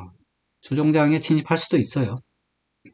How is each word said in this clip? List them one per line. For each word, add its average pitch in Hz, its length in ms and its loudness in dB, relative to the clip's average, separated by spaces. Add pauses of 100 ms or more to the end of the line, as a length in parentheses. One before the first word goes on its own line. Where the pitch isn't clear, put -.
(600)
조정장에 151 580 2
진입할 156 380 0
수도 170 200 -2
있어요. 120 380 -2 (800)